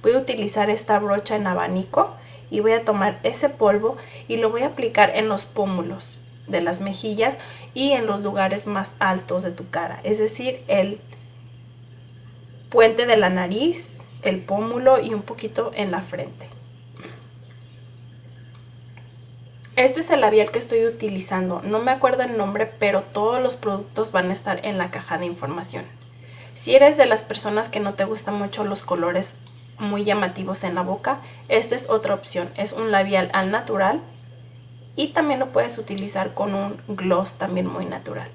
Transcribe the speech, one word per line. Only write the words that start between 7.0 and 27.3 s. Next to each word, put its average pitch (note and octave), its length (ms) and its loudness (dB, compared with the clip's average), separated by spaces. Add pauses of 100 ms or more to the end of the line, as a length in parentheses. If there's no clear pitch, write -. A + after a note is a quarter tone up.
y C4+ 180 2
en A#3+ 140 2
los G3+ 140 -2
lugares G3 460 0
más G3 340 -4
altos F#3 420 0
de F3+ 80 -4
tu F3+ 180 -12
cara, E3+ 360 -6
es G#3+ 140 0
decir, B3 500 -2
el G3+ 320 0 (1700)
puente A3+ 340 6
de A#3 120 6
la F#3 140 4
nariz, F#3+ 680 -2 (240)
el F#3+ 160 -2
pómulo A#3 640 2
y A3 100 -4
un G#3 100 -4
poquito A3 520 -6
en G3+ 160 -2
la F#3 120 -4
frente. - 460 -12 (3250)
Este C4 260 4
es D#4+ 100 0
el C#4+ 100 6
labial G#3+ 320 6
que A#3 60 0
estoy A3+ 280 2
utilizando. F#3+ 760 -2
No G#3 180 0
me B3 100 2
acuerdo B3+ 320 2
el A#3 160 -2
nombre, G#3 260 -2
pero G3+ 380 0
todos A3+ 400 0
los B3+ 140 0
productos G#3 560 -4
van F#3 180 2
a - 20 0
estar F#3+ 320 -4
en G#3 140 -2
la F3+ 120 -2
caja F3 280 -8
de F3 80 -4
información. F3 580 -8 (680)
Si A#3+ 200 2
eres C#4+ 220 10
de C4+ 100 8
las A3 160 4
personas G#3+ 460 -2